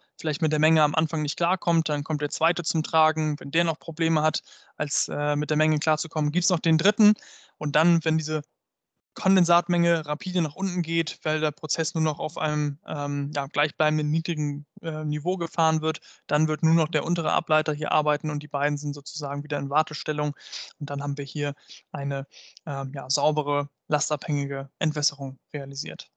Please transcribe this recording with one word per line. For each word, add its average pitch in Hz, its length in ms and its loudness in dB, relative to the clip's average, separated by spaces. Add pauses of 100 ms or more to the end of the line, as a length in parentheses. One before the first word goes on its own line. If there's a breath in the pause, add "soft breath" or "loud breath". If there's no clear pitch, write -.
(180)
vielleicht 151 220 -2
mit 156 120 2
der 151 80 2
Menge 160 220 6
am 147 120 2
Anfang 156 280 0
nicht 147 140 -6
klarkommt, 170 520 0
dann 147 160 -2
kommt 147 180 -2
der 147 80 -2
zweite 170 320 0
zum 156 200 -2
Tragen. 156 580 2
Wenn 139 100 -10
der 165 140 2
noch 165 140 -2
Probleme 165 440 0
hat, 156 200 0 (340 loud breath)
als, - 320 -4
äh, 147 280 -2
mit 147 140 -2
der 151 60 2
Menge 156 220 4
klarzukommen, 151 520 0
gibt's 170 200 0
noch 175 100 2
den 160 180 4
dritten. 208 360 6 (440 loud breath)
Und 147 180 -2
dann, 165 280 4
wenn 160 140 2
diese 156 240 -2 (720)
Kondensatmenge 175 920 4
rapide 170 360 -2
nach 151 120 -2
unten 180 280 -2
geht, 165 420 -2
weil 156 160 0
der 156 100 0
Prozess - 440 -4
nur 160 100 2
noch 151 160 -2
auf 156 180 -8
einem, 151 480 -2
ähm, 143 480 -4
ja, 139 120 -2
gleichbleibenden 151 640 0
niedrigen, 151 560 -2 (160)
äh, 156 220 -6
Niveau 151 320 -2
gefahren 165 440 0
wird, 156 200 -4 (260 loud breath)
dann 151 220 2
wird 151 140 -2
nur 160 120 6
noch 165 140 4
der - 160 -2
untere 170 280 -2
Ableiter 156 400 2
hier 147 200 -2
arbeiten 151 380 2
und 147 120 -4
die 147 60 -12
beiden 143 300 0
sind 143 160 -6
sozusagen 143 480 -8
wieder 143 160 -4
in 139 120 -6
Wartestellung. 147 680 -2 (420 loud breath)
Und 143 120 -6
dann 139 120 -4
haben 143 160 -4
wir 143 60 -4
hier 147 300 -4 (380 loud breath)
eine, 139 340 -4 (400 loud breath)
ähm, 139 280 -6
ja, 135 160 -8
saubere, 143 580 0 (200)
lastabhängige 143 880 -2
Entwässerung 143 600 -2 (140)
realisiert. 139 640 -10